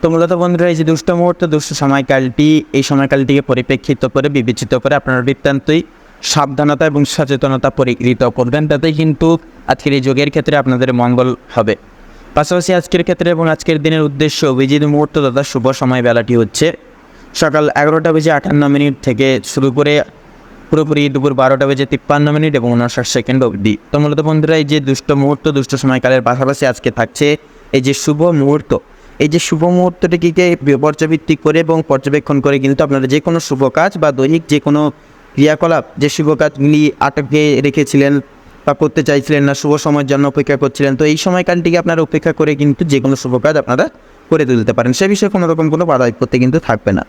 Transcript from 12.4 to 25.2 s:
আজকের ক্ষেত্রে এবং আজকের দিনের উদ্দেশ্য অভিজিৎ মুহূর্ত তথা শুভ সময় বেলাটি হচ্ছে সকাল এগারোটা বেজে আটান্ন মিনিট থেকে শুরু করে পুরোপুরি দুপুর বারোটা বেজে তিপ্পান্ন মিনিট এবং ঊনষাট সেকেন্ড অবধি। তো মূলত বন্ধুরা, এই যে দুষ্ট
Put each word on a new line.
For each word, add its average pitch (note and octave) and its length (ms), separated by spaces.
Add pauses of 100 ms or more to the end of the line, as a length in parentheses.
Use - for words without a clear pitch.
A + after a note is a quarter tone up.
আজকের E3+ 280
ক্ষেত্রে F3 280
এবং E3 100 (100)
আজকের D#3 300
দিনের D#3 240
উদ্দেশ্য C#3+ 300 (140)
অভিজিৎ C3+ 300 (100)
মুহূর্ত D3 220 (100)
তথা C3 180 (100)
শুভ B2 120 (160)
সময় B2+ 260
বেলাটি A#2 340
হচ্ছে A2+ 260 (760)
সকাল D3+ 240 (180)
এগারোটা D#3+ 320
বেজে D#3 240
আটান্ন D3 240 (120)
মিনিট C#3+ 200 (120)
থেকে B2+ 200 (260)
শুরু C3+ 240
করে D3 180 (720)
পুরোপুরি D3+ 340 (120)
দুপুর C#3 260
বারোটা C3 300
বেজে C3+ 220
তিপ্পান্ন D3 340 (100)
মিনিট D3+ 240
এবং A#2+ 160
ঊনষাট A#2+ 380
সেকেন্ড B2+ 320
অবধি। G2+ 280 (160)
তো D3 120
মূলত D3 260
বন্ধুরা, D#3 340
এই D3 80
যে D3+ 80 (100)
দুষ্ট C3+ 200 (140)